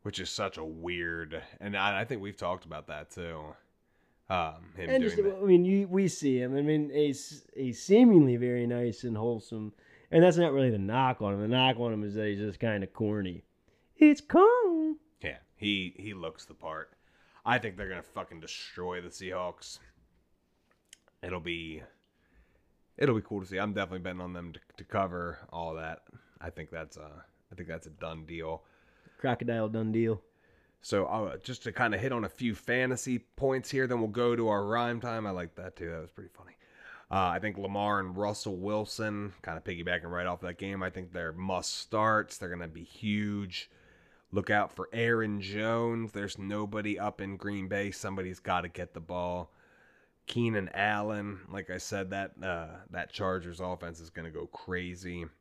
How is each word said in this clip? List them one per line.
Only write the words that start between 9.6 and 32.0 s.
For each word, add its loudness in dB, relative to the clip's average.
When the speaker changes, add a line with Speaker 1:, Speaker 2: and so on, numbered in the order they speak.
Speaker 2:
and 10
that's 10
not 4
really 6
the 2
knock 2
on 2
him. 0
The 0
knock 4
on 0
him -2
is -4
that 0
he's -2
just -4
kinda 0
corny. -2
It's 8
corny. 6
Speaker 1:
Yeah, -6
he, 0
he -10
looks -10
the -20
part. -10
I 4
think -4
they're -8
gonna -8
fucking -12
destroy -8
the -12
Seahawks. -8
It'll -4
be, -6
it'll 4
be 0
cool -6
to -10
see. -6
I'm 0
definitely -2
betting -8
on -8
them -10
to, -18
to -16
cover -2
all -8
that. -10
I -10
think -14
that's -12
a, -18
I -18
think -12
that's -8
a -18
done -10
deal. -8
Speaker 2:
Crocodile -2
done -2
deal. 2
Speaker 1:
So, 0
uh, -2
just -12
to -6
kinda 0
hit -2